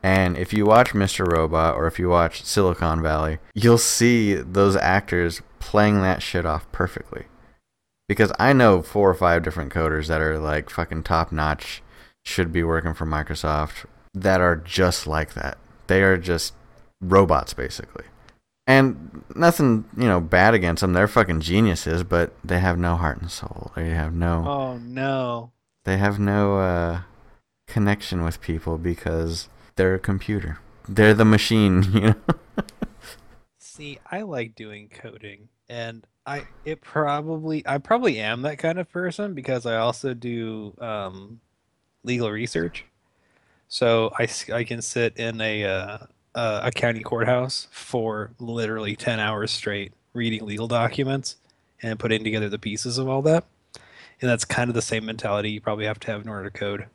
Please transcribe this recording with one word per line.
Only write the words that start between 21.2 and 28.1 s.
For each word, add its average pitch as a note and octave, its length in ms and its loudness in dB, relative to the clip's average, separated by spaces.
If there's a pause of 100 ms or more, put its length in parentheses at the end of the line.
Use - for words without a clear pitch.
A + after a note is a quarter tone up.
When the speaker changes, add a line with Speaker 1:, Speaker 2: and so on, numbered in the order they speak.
Speaker 1:
geniuses, F2 640 0
but E2+ 300 0 (100)
they F2 160 0
have F2 180 2
no F2 200 0
heart E2 220 -2
and E2+ 120 -8
soul. - 440 -12
They E2 140 -4
have D#2+ 240 -2
no E2+ 340 0
Speaker 2:
Oh, C3 300 -6
no. B2 760 -6 (340)
Speaker 1:
they F#2+ 120 0
have G2+ 220 0
no, G2+ 400 2
uh, E2+ 420 0 (680)
connection G2+ 560 -2